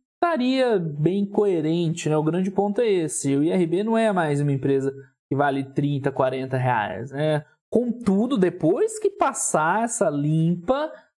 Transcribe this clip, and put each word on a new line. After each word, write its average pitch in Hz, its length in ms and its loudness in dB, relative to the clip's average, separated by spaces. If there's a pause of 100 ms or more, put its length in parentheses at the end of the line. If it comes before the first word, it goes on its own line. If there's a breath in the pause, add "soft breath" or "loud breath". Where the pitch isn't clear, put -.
(220)
Estaria 254 560 2
bem 165 480 0
coerente, 170 840 0
né? 151 80 2
O 156 60 0
grande 175 280 0
ponto 202 300 0
é 233 80 2
esse, 160 440 0
o 139 80 2
I 160 100 2
R 185 140 2
B 165 160 0
não 226 160 0
é 226 140 2
mais 156 300 0
uma 143 100 2
empresa 135 420 0 (360 loud breath)
que 139 60 -2
vale 139 280 0
trinta, 143 480 -2
quarenta 131 460 -2
reais, 117 540 -2
né? 147 340 -2 (260 soft breath)
Contudo, 233 640 0
depois 311 640 0
que 403 100 0
passar 208 760 0
essa 220 260 0
limpa, 170 840 0 (280 loud breath)